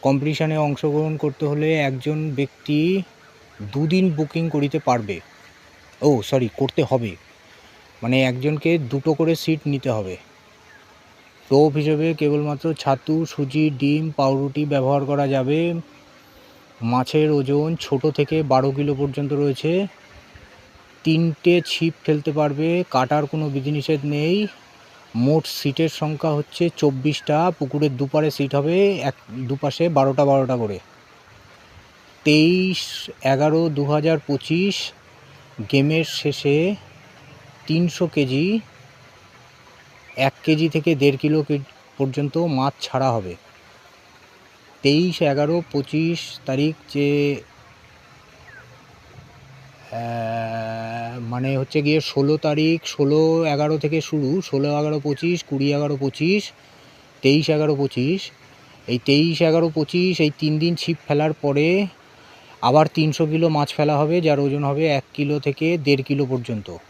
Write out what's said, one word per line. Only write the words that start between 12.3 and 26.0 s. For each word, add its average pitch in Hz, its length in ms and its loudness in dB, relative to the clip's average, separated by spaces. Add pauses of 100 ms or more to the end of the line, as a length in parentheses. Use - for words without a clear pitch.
ছাতু, 139 420 -2 (100)
সুজি, 147 400 -2 (120)
ডিম, 147 340 0
পাউরুটি 139 540 0
ব্যবহার 139 400 0
করা 143 220 0
যাবে। 135 320 0 (1200)
মাছের 127 500 2
ওজন 143 380 0 (100)
ছোট - 240 -2 (120)
থেকে 151 280 0
বারো 131 280 2
কিলো 143 240 -2
পর্যন্ত 139 380 -4
রয়েছে। 143 380 0 (1300)
তিনটে 165 520 2 (140)
ছিপ 165 260 -2 (100)
ফেলতে 151 280 0
পারবে, 147 380 0 (200)
কাটার 139 360 2
কোনো 156 240 -4
বিধিনিষেধ 139 560 -2
নেই। 147 300 0 (800)
মোট 143 320 2
সিটের 147 520 -2
সংখ্যা 156 320 -2